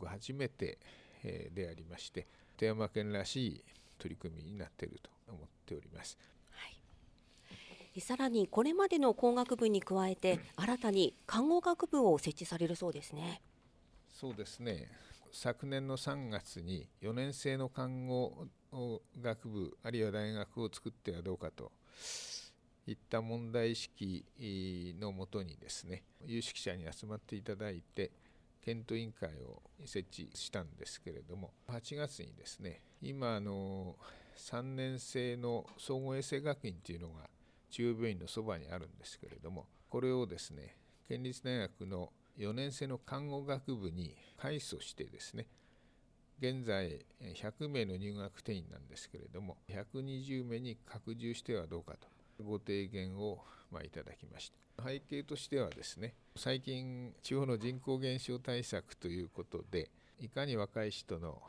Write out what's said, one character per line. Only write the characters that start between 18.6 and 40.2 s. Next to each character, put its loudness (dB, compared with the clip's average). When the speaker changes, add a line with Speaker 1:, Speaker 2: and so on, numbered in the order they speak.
Speaker 1:
学 0
部、 0
あ -2
る 2
い 6
は 6
大 2
学 -2
を 2
作 -6
っ -4
て -4
は -2
ど 0
う 0
か -4
と -10
い -4
っ -4
た 4
問 -2
題 6
意 2
識 -4
の -2
も -4
と -2
に -8
で -14
す -8
ね、 -6
有 0
識 -4
者 0
に -6
集 -10
ま -4
っ -8
て -8
い -4
た -2
だ -4
い -4
て、 -2
検 -4
討 2
委 -2
員 -6
会 -6
を -12
設 -2
置 -8
し -6
た 0
ん -8
で -10
す -10
け -8
れ -10
ど -10
も、 -8
八 -6
月 -4
に -12
で -18
す -10
ね、 -8
今、 0
あ 0
の、 -4
三 -6
年 -2
生 0
の 0
総 -2
合 0
衛 2
生 0
学 0
院 -4
と -8
い -4
う -8
の -8
が -14
中 4
央 2
病 2
院 -2
の -6
そ -2
ば 0
に -8
あ -2
る -6
ん -16
で -18
す -12
け -12
れ -14
ど -8
も、 -8
こ 0
れ 4
を 4